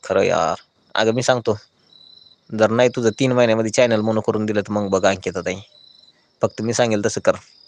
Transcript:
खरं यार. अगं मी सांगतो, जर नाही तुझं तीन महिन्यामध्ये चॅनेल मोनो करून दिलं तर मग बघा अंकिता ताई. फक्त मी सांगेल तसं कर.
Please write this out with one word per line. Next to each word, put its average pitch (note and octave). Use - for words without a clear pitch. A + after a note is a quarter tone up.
खरं F#2+
यार. E2+
अगं A2
मी B2
सांगतो, A#2
जर G#2+
नाही B2
तुझं A#2
तीन C3
महिन्यामध्ये A2+
चॅनेल A#2
मोनो A2
करून G#2+
दिलं G#2
तर G#2
मग G#2
बघा F#2+
अंकिता F#2+
ताई. F#2
फक्त A2
मी A2+
सांगेल A2
तसं -
कर. -